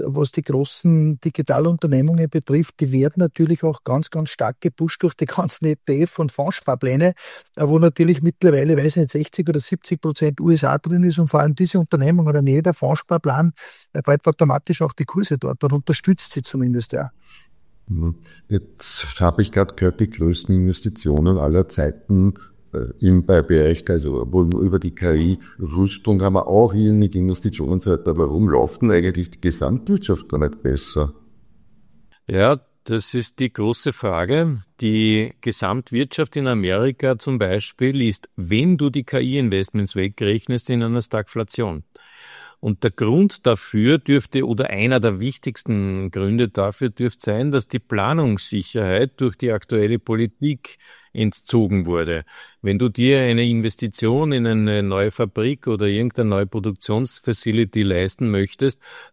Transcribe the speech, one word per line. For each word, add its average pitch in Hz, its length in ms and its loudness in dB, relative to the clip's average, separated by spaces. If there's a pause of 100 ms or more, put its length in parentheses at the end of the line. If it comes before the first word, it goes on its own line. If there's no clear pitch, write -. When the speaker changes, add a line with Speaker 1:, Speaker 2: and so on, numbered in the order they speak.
Speaker 1:
was 143 260 -2
die 156 120 -6
großen 151 760 0
Digitalunternehmungen 156 1120 0
betrifft. 151 500 -2
Die 135 120 -2
werden 135 260 0
natürlich 165 460 0
auch 156 200 -2
ganz, 135 280 -2
ganz 156 180 -4
stark - 320 -4
gepusht 165 400 -4
durch 170 140 0
die 156 100 -4
ganzen - 400 -4
E 151 100 0
T 143 280 -2
F - 160 -4
und 151 120 -2
Fondssparpläne, 143 840 0 (400)
äh, 147 120 0
wo 156 120 4
natürlich 165 420 4
mittlerweile, 156 560 4
weiß 147 200 0
nicht, 156 120 2
sechzig 151 400 -4
oder 147 100 0
siebzig - 400 -4
Prozent 151 400 -2
U 165 120 4
S 156 120 4
A 135 140 2
drin 175 260 0
ist 165 140 2
und 165 140 2
vor 151 80 4
allem 147 160 2
diese 185 240 0
Unternehmung 160 480 2
oder 147 160 2
jeder 156 320 2
Fondssparplan, 147 800 0 (400)
äh, - 100 -4
bald 143 240 2
automatisch 151 560 0
auch 139 100 -2
die 139 120 -4
Kurse 165 340 -2
dort, 92 240 -6
dort 139 100 2
unterstützt - 580 0
sie 135 120 -6
zumindest, 123 500 -2
ja. 131 160 -4 (800)
Speaker 2:
Mhm. 85 300 -2 (320)
Jetzt - 720 -4
habe 87 220 4
ich 98 100 0
grad 98 260 0
gehört, 90 220 0
die 107 120 0
größten 85 420 0
Investitionen 90 840 2
aller 78 280 2
Zeiten, 92 680 0 (380)
äh, 60 140 -6 (120)
im 92 260 6
Bereich, 82 640 4
also 71 440 -2
wo 90 120 4
über 90 360 2
die 85 160 -6
K 87 180 0
I 82 240 2 (220)
Rüstung 95 640 0
haben 95 100 2
wir 92 140 0
auch 101 260 4
hier 107 200 4
mit 104 200 2
Investitionen 90 600 -2
und 92 100 -2
so 98 80 0
weiter. 80 260 -2
Warum 82 320 0
läuft 65 320 0
denn 117 80 4
eigentlich 87 400 0
die - 120 -20
Gesamtwirtschaft 92 840 -2
gar 73 120 -4
nicht 73 240 -4
besser? 67 500 -2 (1120)
Speaker 3:
Ja, 117 360 2 (240)
das 113 280 -4
ist 120 240 -6
die 127 160 -4
große 117 400 -2
Frage. 110 680 -2 (180)
Die 110 600 0
Gesamtwirtschaft 123 920 -4
in 135 120 -2
Amerika 117 720 0
zum 131 180 -4
Beispiel 107 640 -2
ist, 110 360 -2
wenn 120 400 2
du 143 120 0
die 131 140 -4
K-I-Investments 117 920 -2
wegrechnest, 104 760 -2
in 120 100 0
einer 117 220 -2
Stagflation. 104 800 -6 (760)
Und 107 240 -4
der 117 80 2
Grund 143 540 2
dafür 120 540 2
dürfte, 131 480 0
oder 117 240 -4
einer 113 280 0
der 104 200 0
wichtigsten 98 920 -6
Gründe 101 380 0
dafür 104 400 -4
dürfte - 360 -6
sein, 120 260 -2
dass 131 160 0
die 123 120 -6
Planungssicherheit 110 1400 -2
durch 123 160 -2
die 120 140 -2
aktuelle 107 480 -2
Politik 117 800 -4 (360)
entzogen 101 720 0
wurde. 85 400 -2 (380)
Wenn 98 160 0
du 123 100 0
dir 131 300 2
eine 120 280 0
Investition 117 840 -2
in 120 160 0
eine 107 340 0
neue 98 300 0
Fabrik 117 560 -4
oder 107 180 0
irgendeine 110 440 0
neue 98 180 0
Produktionsfacility 107 1400 -2
leisten 95 480 -2
möchtest, 101 480 -2 (340)